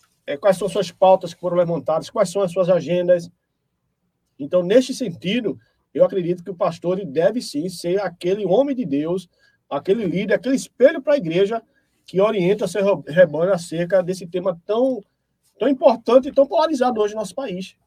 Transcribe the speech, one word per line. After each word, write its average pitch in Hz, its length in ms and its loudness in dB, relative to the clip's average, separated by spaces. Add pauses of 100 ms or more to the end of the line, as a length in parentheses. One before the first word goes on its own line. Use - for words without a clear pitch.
(260)
é, 143 100 -6
quais 190 200 2
são 202 120 -4
suas 185 220 -4
pautas 185 440 4
que - 60 -20
foram 175 160 -4
levantadas, 165 520 0
quais 208 220 0
são 196 120 -2
as 180 100 -2
suas 185 160 0
agendas. 175 600 2 (1080)
Então, 160 240 0
neste 247 320 2
sentido, 196 640 -6 (340)
eu 156 120 2
acredito 180 400 -4
que 208 60 -12
o 190 40 -8
pastor 175 440 -4
ele 185 120 -10
deve 180 300 0
sim 175 280 -8
ser 180 320 -4
aquele 185 460 -4
homem 254 280 2
de 240 100 -6
Deus, 160 440 -4 (400)
aquele 214 360 -2
líder, 190 300 -2
aquele 254 220 0
espelho 285 460 2
para 285 120 0
a - 20 4
igreja 202 460 -2 (440)
que 175 140 -2
orienta 208 460 2
seu 196 180 -2
re-, 175 280 -2
rebanho 170 400 4
acerca 175 500 0
desse 185 240 -6
tema 180 380 -4
tão, 233 380 -2 (560)
tão 220 100 0
importante 262 600 4
e 269 40 -12
tão 269 140 4
polarizado 262 540 0
hoje 208 140 -2
no 220 60 -6
nosso 202 140 -10
país, 190 400 -8 (120)